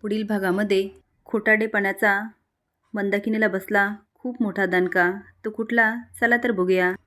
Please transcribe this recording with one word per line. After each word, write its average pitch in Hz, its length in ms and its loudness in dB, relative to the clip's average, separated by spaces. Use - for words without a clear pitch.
पुढील 214 200 -2
भागामध्ये 196 640 0
खोटाडेपणाचा 214 960 2
मंदाकिनीला 208 540 0
बसला 202 460 0
खूप 247 280 -6
मोठा 196 240 -2
दणका. 180 460 2
तो 220 60 -4
कुठला? 226 440 0
चला 240 160 2
तर 240 140 -2
बघूया. 185 420 2